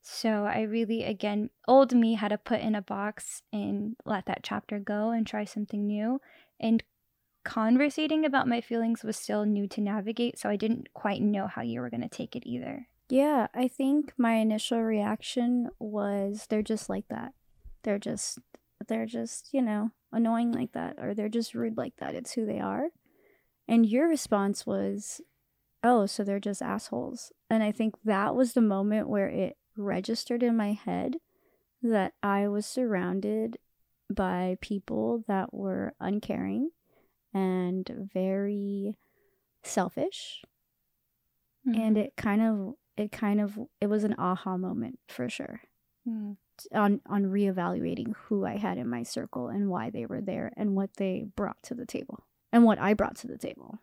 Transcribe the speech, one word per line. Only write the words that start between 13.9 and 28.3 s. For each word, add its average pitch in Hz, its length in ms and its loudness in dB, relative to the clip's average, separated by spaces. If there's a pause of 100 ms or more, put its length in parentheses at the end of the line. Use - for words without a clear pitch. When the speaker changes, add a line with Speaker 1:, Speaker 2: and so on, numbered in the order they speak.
Speaker 2:
my 233 180 4
initial 220 460 2
reaction 226 960 0
was, 202 680 -2
"They're 214 160 0
just 214 260 -4
like 196 200 -4
that. - 240 -8 (500)
They're 202 160 0
just, - 400 -6 (480)
they're 226 180 -2
just, 233 480 -8
you 269 80 2
know, 214 300 0 (200)
annoying 233 400 2
like 240 200 -2
that, - 280 -6
or 202 140 -4
they're 214 160 -2
just 233 240 -2
rude 233 240 -2
like 247 200 -6
that. - 180 -6
It's - 180 -10
who 220 140 -2
they 202 120 -2
are." 208 280 -2 (800)
And 226 180 6
your 247 220 4
response 202 580 2
was, 202 560 -4 (600)
"Oh, 226 240 6
so - 160 -2
they're 202 160 0
just 202 240 -4
assholes." - 680 -6 (160)
And 220 140 4
I 214 100 2
think 220 220 0 (120)
that 208 300 2